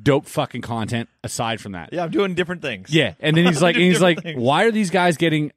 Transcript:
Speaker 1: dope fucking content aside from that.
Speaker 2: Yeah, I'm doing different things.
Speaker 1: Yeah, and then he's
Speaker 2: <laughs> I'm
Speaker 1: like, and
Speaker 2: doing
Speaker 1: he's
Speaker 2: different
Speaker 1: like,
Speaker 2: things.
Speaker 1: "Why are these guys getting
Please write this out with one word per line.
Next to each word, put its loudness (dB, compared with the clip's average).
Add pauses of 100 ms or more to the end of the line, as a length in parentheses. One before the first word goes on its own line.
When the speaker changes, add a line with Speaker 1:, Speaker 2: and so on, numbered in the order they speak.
Speaker 1:
dope 2
fucking -6
content -6 (140)
aside -6
from -14
that. -12
Speaker 2:
Yeah, -4
I'm -6
doing 0
different -4
things. -8
Speaker 1:
Yeah, 2
and 0
then 4
he's 2
Speaker 2:
<laughs> 2
I'm -
Speaker 1:
like, 2
and 0
Speaker 2:
doing 4
Speaker 1:
he's 4
Speaker 2:
different 4
Speaker 1:
like, -12
Speaker 2:
things. -8
Speaker 1:
"Why 2
are 2
these -2
guys 2
getting 0